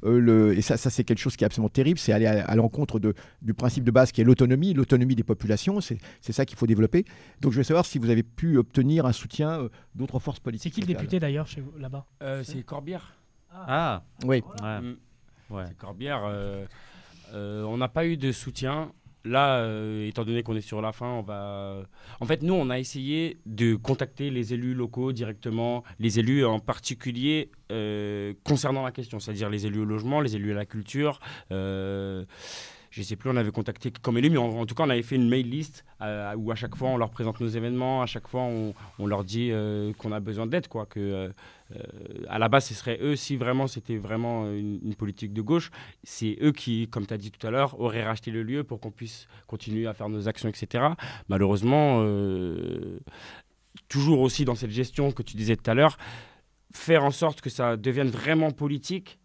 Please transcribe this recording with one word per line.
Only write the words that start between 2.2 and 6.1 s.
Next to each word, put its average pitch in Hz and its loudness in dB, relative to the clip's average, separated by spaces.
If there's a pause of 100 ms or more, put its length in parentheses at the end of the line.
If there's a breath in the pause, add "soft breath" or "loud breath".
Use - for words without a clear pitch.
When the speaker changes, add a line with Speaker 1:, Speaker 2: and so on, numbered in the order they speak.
Speaker 1:
à, 107 4
à 113 2
l'encontre 117 2
de, 107 2 (280 loud breath)
du 110 -2
principe 127 0
de 117 4
base 127 8
qui - 2
est - 8
l'autonomie, 127 6
l'autonomie 131 4
des 113 2
populations, 107 0
c'est, - -4 (240 loud breath)